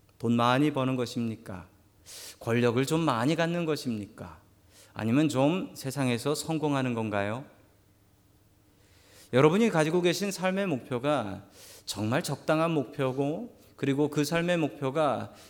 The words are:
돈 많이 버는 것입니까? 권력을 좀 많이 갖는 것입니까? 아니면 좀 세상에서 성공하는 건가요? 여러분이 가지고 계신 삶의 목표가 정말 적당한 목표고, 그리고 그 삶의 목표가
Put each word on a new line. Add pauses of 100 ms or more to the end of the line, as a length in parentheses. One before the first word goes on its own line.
(180)
돈
많이
버는
것입니까? (720)
권력을
좀
많이
갖는
것입니까? (560)
아니면
좀
세상에서
성공하는
건가요? (1900)
여러분이
가지고
계신
삶의
목표가 (420)
정말
적당한
목표고, (160)
그리고
그
삶의
목표가 (160)